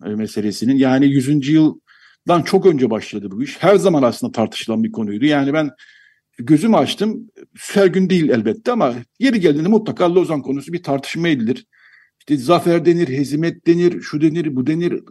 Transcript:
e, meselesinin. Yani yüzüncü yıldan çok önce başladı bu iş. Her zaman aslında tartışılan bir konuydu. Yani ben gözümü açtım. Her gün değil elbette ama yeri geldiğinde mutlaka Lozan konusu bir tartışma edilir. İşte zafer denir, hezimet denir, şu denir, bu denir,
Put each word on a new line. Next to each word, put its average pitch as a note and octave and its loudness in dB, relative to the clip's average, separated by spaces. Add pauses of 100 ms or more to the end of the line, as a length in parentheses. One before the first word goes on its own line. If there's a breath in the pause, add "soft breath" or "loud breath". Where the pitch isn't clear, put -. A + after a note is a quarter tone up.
e, F#2 -8
meselesinin. G#2+ -4
Yani C3+ 4
yüzüncü C#3 0
yıldan - 0
çok F#3+ 2
önce C3+ 2
başladı G#2 -6
bu G#2+ -6
iş. - -12
Her F#3+ 4
zaman E3+ 2
aslında A#2+ -2
tartışılan A2+ -2
bir A2 -2
konuydu. G#2+ -4
Yani C#3+ 2
ben D#3 0 (680 soft breath)
gözümü D#3+ 2
açtım. F#3 -2 (280)
Her G3 2
gün F3+ 2
değil E3+ 2
elbette A#2+ 0
ama F3 0 (260)
yeri B3 2
geldiğinde D#3+ 2
mutlaka F3+ 2
Lozan D#3+ 0
konusu C#3 -8
bir F3 -8
tartışma D#3 -4
edilir. B2+ -2 (640 soft breath)
İşte C#3+ -2
zafer E3+ 2
denir, F3 2
hezimet D3 -4
denir, F3 2
şu D3 -8
denir, D#3 0
bu B2+ -2
denir, E3+ -2 (120)